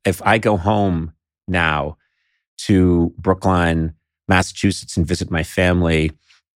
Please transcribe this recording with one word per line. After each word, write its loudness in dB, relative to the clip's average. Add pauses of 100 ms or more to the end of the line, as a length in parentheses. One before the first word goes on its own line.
if -2
I 4
go 0
home -2 (340)
now -2 (640)
to 2
Brookline, 0 (340)
Massachusetts, -2
and 0
visit -4
my -2
family, 0 (440)